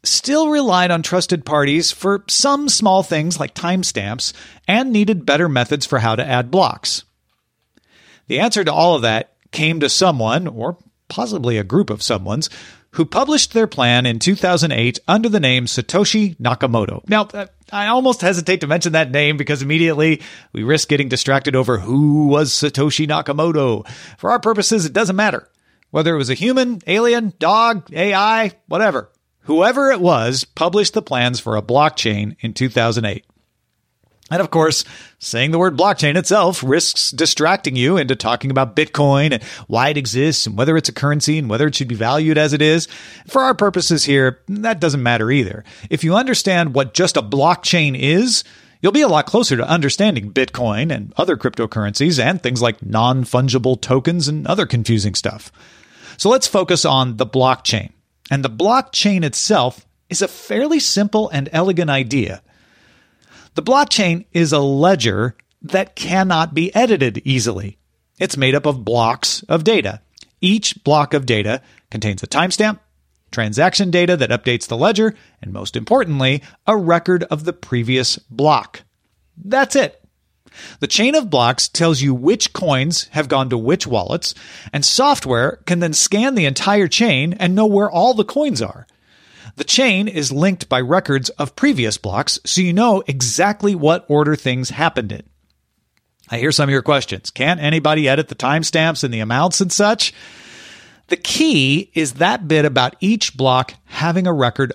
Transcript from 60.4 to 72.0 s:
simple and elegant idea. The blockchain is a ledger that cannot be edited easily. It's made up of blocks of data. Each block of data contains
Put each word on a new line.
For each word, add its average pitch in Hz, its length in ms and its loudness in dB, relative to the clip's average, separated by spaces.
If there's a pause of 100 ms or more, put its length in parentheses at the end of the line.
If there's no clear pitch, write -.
simple 208 500 0
and 139 240 -4
elegant 170 380 0
idea. 127 500 -2 (1120)
The 156 80 -2
blockchain 202 680 0
is 165 200 0
a 147 80 2
ledger 135 760 2 (240)
that 185 360 -4
cannot 170 580 0
be 165 200 -2
edited 190 500 2
easily. 107 520 -2 (420)
It's - 200 -4
made 135 160 2
up 143 100 0
of 135 200 -2
blocks 117 580 0
of 160 220 0
data. 131 360 0 (400)
Each 202 440 0
block 147 280 2
of 139 140 0
data 110 340 0 (300)
contains 104 320 -4